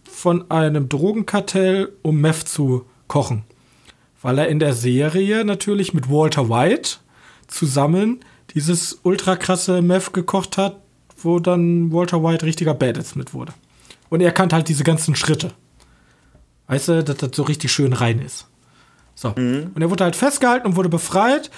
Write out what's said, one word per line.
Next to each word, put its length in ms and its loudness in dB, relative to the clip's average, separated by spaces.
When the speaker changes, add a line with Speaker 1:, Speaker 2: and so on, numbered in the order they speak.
Speaker 1:
von 400 -2
einem 400 0
Drogenkartell, 1120 0
um 180 2
Meth 280 0
zu 380 -2
kochen. 360 -2
Weil 180 0
er 80 0
in 120 0
der 140 2
Serie 720 0
natürlich 480 -2
mit 160 -2
Walter 400 2
White 480 0
zusammen 720 0
dieses 500 -2
ultra 320 0
krasse 460 0
Meth 320 2
gekocht 440 -2
hat, 240 -2
wo 180 2
dann 520 2
Walter 320 0
White 220 0
richtiger 280 0
Badass 420 -2
mit 180 -8
wurde. 200 -12
Und 120 0
er 100 4
kannte 240 2
halt 140 2
diese 140 -2
ganzen 320 2
Schritte. 380 -2
Weißt 200 -2
du, 160 2
dass 140 -4
das 160 -4
so 100 -2
richtig 280 -2
schön 220 2
rein 260 0
ist. 280 -12
So. 200 -6
Speaker 2:
Mhm. 400 -2
Speaker 1:
Und 60 -4
er 80 2
wurde 160 0
halt 100 0
festgehalten 520 2
und 80 2
wurde 140 2
befreit. 680 0